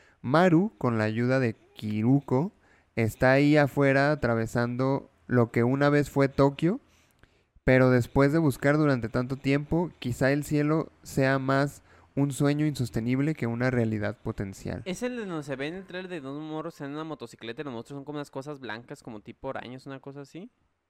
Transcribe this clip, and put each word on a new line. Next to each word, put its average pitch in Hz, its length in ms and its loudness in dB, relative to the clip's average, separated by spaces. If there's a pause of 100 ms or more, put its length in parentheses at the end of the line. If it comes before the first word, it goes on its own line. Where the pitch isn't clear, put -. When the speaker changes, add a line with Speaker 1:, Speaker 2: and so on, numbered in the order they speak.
(200)
Speaker 1:
Maru, 170 580 4
con 117 200 0
la 107 60 2
ayuda 120 360 0
de 117 140 0 (200)
Kiruko, 127 800 0 (440)
está 117 360 2
ahí 147 240 6
afuera 139 560 4
atravesando 120 1000 -2 (160)
lo 120 240 2
que 117 140 2
una 139 240 2
vez 147 220 2
fue 139 180 2
Tokio, 143 520 2 (840)
pero 131 260 6
después 131 420 4
de 160 60 2
buscar 143 380 2
durante 135 320 2
tanto 127 280 -4
tiempo, 147 540 -2 (100)
quizá 131 320 0
el 143 120 -2
cielo 151 460 0 (120)
sea 135 360 0
más 135 440 0 (320)
un 143 180 0
sueño 147 340 0
insostenible 131 680 -2
que 131 120 -6
una 117 240 -2
realidad 110 520 -2
potencial". 98 640 -8
Speaker 2:
¿Es 180 200 -8
el 247 120 -6
de 226 80 -8
donde 165 200 -8
se 139 120 -8
ve 139 120 -6
en 165 60 -8
el 190 120 -14
trailer 180 240 -12
de 175 100 -10
dos 139 220 -10
morros 156 380 -10
en 139 100 -10
una 151 140 -8
motocicleta 123 580 -12
y - 20 -10
los 139 80 -10
monstruos 120 260 -12
son 139 60 -14
como 147 140 -8
unas 143 120 -10
cosas 139 300 -12
blancas, 120 420 -12
como 107 180 -14
tipo - 300 -14
arañas, 123 360 -12
una 135 140 -14
cosa 139 220 -16
así? 165 280 -18 (400)